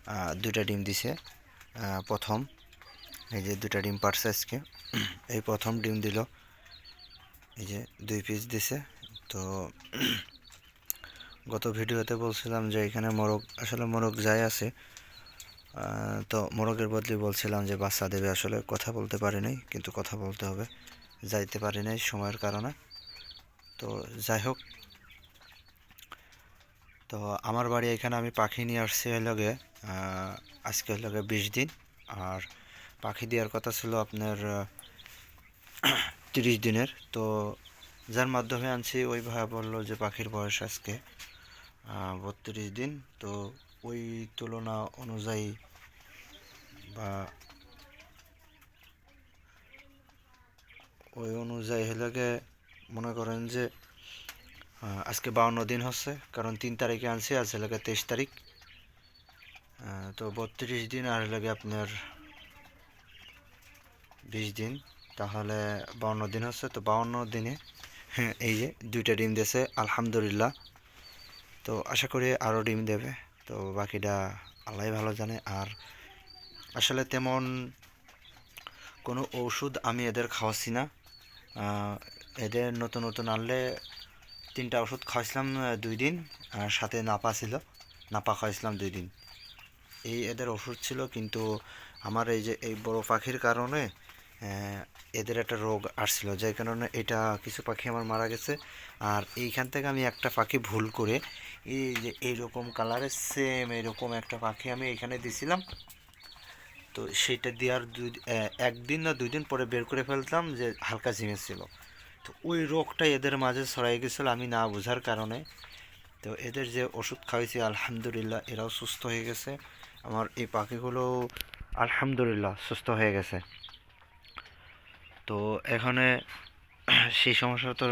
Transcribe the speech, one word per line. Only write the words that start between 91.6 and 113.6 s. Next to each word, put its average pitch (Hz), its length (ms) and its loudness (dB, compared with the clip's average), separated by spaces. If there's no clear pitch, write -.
আমার 113 260 0
এই 110 140 4
যে 113 200 -2
এই 113 120 -2
বড় 113 140 0
পাখির 123 300 2
কারণে, 123 460 4
আহ, 101 1000 -8
এদের 113 260 -2
একটা 117 180 2
রোগ 107 240 2
আসছিল, 104 400 2
যার 107 180 2
কারণে 117 380 0
এটা 110 520 2
কিছু - 180 -6
পাখি - 260 -2
আমার 117 160 0
মারা 113 240 2
গেছে। 117 240 -2
আর 104 220 4
এইখান 123 320 0
থেকে 139 180 0
আমি 135 180 2
একটা 123 300 2
পাখি 117 240 4
ভুল 110 320 2
করে, 113 260 2
এই 131 300 -2
যে 117 160 -2
এইরকম 120 500 -4
কালারের 120 500 0
সেম 131 520 2
এইরকম 117 400 -2
একটা 117 260 -2
পাখি 110 320 -2
আমি 127 200 -2
এখানে 123 280 -4
দিছিলাম। 139 420 0
তো 117 60 -6
সেইটা 127 360 2
দেওয়ার 123 360 2
দুই, 120 240 -6
আহ, 113 380 0
একদিন 123 420 2
না 160 120 4
দুই 123 160 0
দিন 151 140 0
পরে 131 240 0
বের 120 180 2
করে 131 200 2
ফেলতাম 139 400 2
যে 120 120 0
হালকা 117 320 0
ঝিমে 104 240 -2
ছিল। 95 240 -8
তো - 60 -14
ওই 170 220 2
রোগটা 156 380 2
এদের 139 340 6
মাঝে 131 280 4